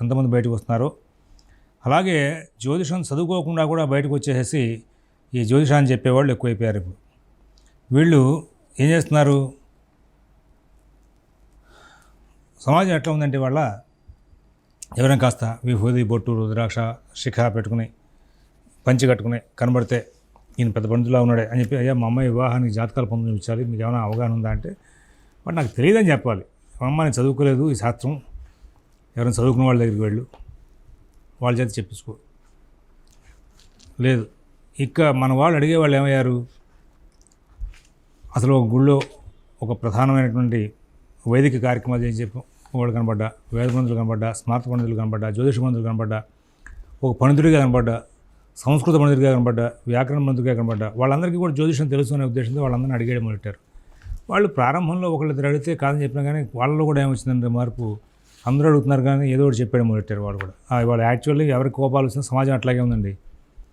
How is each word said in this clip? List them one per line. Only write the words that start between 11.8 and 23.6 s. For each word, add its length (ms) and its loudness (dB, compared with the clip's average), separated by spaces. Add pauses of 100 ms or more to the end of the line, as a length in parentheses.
సమాజం 340 2
ఎట్లా 180 -2
ఉందంటే, 260 -2
వాళ్ళ 400 -2 (1200)
ఎవరైనా 200 4
కాస్త 460 -2
విభూది, 400 0
బొట్టు, 280 -2
రుద్రాక్ష, 420 -2 (420)
శిఖ 240 -6
పెట్టుకుని, 480 -2 (1000)
పంచి 220 4
కట్టుకుని 320 0 (180)
కనబడితే, 480 0 (540)
"ఈయన 100 0
పెద్ద 180 -4
పండితులా 320 2
ఉన్నాడే" 260 2
అని 140 -2
చెప్పి, 160 -2
"అయ్యా, 180 0
మా 120 0
అమ్మాయి 220 0
వివాహానికి 460 0
జాతకాలు 320 -4
పొందని 300 -2
ఇచ్చాలి, 280 -4